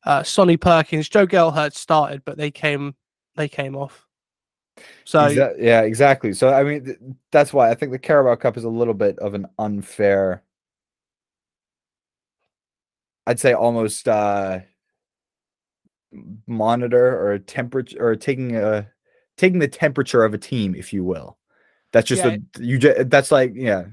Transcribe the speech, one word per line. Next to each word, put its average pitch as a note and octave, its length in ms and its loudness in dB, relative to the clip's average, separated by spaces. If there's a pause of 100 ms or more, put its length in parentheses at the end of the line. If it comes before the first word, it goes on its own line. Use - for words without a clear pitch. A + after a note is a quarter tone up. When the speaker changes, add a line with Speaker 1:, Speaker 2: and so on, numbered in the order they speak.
Speaker 1:
Uh, C#3+ 160 0
Sonny F3 360 2
Perkins, D#3+ 500 2
Joe G3+ 180 4
Gelhardt D#3+ 460 2
started, D3 540 -2
but D3 100 -12
they D3+ 140 -6
came, C#3+ 440 -6 (420)
they D3+ 120 -4
came C3+ 260 -10
off. C#3 320 -14 (1000)
So - 160 0
Speaker 2:
Exa-, C#3+ 380 2
yeah, A#2 220 4
exactly. A2+ 540 2
So, C3 180 2
I C#3 100 4
mean, C#3+ 220 -4
th-, C3 140 -14 (340)
that's D3 220 2
why A#2+ 160 4
I A#2 40 0
think C#3+ 160 -6
the B2+ 80 -8
Carabao C3 380 2
Cup B2 220 -4
is A#2 60 -10
a A#2 40 -4
little A#2 240 -2
bit G2+ 260 -2
of G2+ 140 -6
an G2+ 140 -8 (120)
unfair, G2+ 840 -2 (2750)
I'd A#2 140 -2
say B2+ 140 4
almost, A2+ 520 -2
uh, G2+ 540 -2 (1900)
monitor A#2+ 720 0
or G2+ 140 -2
a G2+ 80 -4
temperature, B2+ 560 -8 (100)
or A2+ 80 2
taking B2 420 -4
a, G#2+ 300 -2 (520)
taking F#3 200 2
the C#3+ 100 0
temperature C3+ 540 0
of G#2+ 120 0
a G#2 40 -8
team, G2+ 360 -4
if - 180 -14
you G2 100 -6
will. F2+ 360 -8 (540)
That's A2+ 160 2
just B2+ 140 0
Speaker 1:
Yeah, A2+ 140 0 (220)
Speaker 2:
a, B2 40 -12
you B2+ 140 -4
ju-, C3 280 4
that's C3+ 280 2
like, B2+ 220 2
yeah. G#2 380 -4